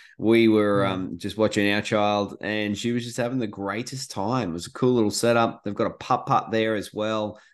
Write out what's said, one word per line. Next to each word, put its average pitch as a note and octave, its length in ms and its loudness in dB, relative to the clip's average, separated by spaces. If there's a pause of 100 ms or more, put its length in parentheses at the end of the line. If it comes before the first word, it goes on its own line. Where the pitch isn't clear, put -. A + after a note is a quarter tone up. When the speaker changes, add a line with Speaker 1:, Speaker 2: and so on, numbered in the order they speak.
(160)
Speaker 1:
we A2+ 320 6
were, G#2 360 4
Speaker 2:
Mm. F#2+ 60 2
Speaker 1:
um, F#2 280 -6
just G2 180 -8
watching G#2 340 2
our G#2 120 2
child, G#2 580 0
and G#2 380 -4
she A#2+ 140 -2
was A#2+ 120 -2
just A#2+ 140 -10
having B2 200 -2
the A#2 80 -2
greatest G#2 640 -8
time. G#2+ 380 -2
It D#2+ 60 -6
was F2 140 -8
a - 40 -16
cool B2+ 220 2
little G#2+ 160 2
setup. A#2 540 0
They've G2+ 100 -8
got G#2 140 -2
a - 100 -10
putt-putt B2 520 0
there A2 240 0
as G2 200 -6
well. G#2+ 440 -4 (160)